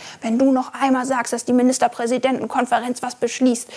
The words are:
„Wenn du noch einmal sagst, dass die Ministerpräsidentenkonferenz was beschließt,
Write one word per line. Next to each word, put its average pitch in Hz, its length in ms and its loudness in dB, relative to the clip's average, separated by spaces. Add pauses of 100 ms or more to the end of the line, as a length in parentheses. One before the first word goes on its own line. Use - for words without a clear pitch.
(220)
„Wenn 226 180 0
du 269 120 4
noch 254 220 0
einmal 262 320 0
sagst, 254 260 -2
dass 240 140 -6
die 247 80 0
Ministerpräsidentenkonferenz 247 1500 0
was 247 100 -6
beschließt, 240 640 0